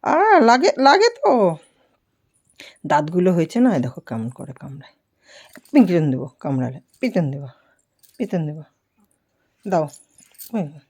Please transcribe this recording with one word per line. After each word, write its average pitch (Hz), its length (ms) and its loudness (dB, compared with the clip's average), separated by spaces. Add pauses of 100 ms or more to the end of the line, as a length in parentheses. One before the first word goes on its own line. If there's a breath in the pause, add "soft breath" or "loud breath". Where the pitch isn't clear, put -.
আ, - 140 -2 (240)
লাগে, 254 380 4
লাগে 330 300 4
তো। 226 480 0 (1300 loud breath)
দাঁতগুলো 160 460 0
হয়েছে 170 280 -2
না, 240 160 4
এই 123 60 -2
দেখো 123 180 -8
কেমন 113 280 -8
করে 127 240 -14
কামড়ায়। 139 400 -18 (800 loud breath)
পিটন 175 380 4
দেবো, 131 160 -4
কামড়ালে। 131 540 -6 (200)
পিটন 180 300 -2
দেবো, 143 160 -12 (680)
পিটন 180 300 -6
দেবো। 151 160 -12 (1040)
দাও। 160 200 -2 (640)
হুম। 156 260 -8 (120)